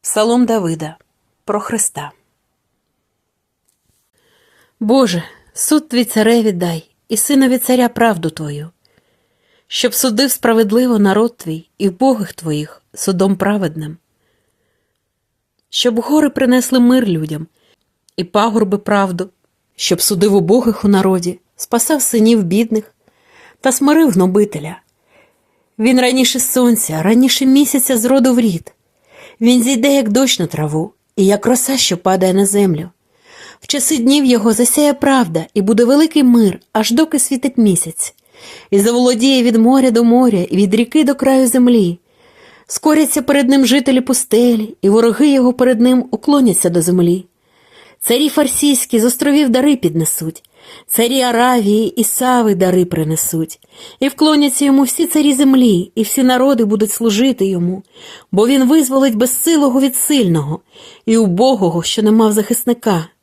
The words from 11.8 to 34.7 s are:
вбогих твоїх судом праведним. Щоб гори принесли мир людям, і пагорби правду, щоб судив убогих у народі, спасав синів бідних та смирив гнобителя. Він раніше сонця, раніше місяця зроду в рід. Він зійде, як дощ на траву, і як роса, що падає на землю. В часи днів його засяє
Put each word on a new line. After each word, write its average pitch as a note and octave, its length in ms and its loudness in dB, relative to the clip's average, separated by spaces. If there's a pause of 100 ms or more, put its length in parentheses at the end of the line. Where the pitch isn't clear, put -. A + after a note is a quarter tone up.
вбогих G#3+ 440 -2
твоїх D3+ 500 -8 (120)
судом F#3+ 420 -2
праведним. E3+ 600 -6 (1700)
Щоб A#3 300 -2
гори D4 300 0
принесли B3+ 500 0
мир B3 260 2
людям, D#3 400 -6 (680)
і F3+ 80 -6
пагорби G#3 540 -2
правду, G3 520 -4 (460)
щоб - 240 -4
судив G3 340 0
убогих G#3 500 0
у G#3 40 2
народі, F#3+ 520 0 (160)
спасав C4 460 -2
синів A3+ 400 2
бідних G#3+ 520 -2 (680)
та C4 120 0
смирив D4 380 2
гнобителя. F#3 680 -2 (1000)
Він B3+ 220 2
раніше B3 400 0
сонця, A#3 640 -2
раніше B3 440 2
місяця C4 520 0
зроду B3+ 360 2
в A#3+ 60 2
рід. G3 320 -4 (680)
Він A#3+ 220 4
зійде, C4+ 320 0
як B3+ 140 0
дощ B3 300 0
на E3+ 80 -2
траву, D#3 460 -6 (240)
і F#3+ 100 2
як G3+ 200 0
роса, B3+ 300 -2
що F3+ 220 -2
падає F#3 360 0
на G3 120 2
землю. F#3 440 -2 (720)
В - 60 -20
часи D4 320 -2
днів C4+ 260 2
його A#3 280 2
засяє C#4+ 420 0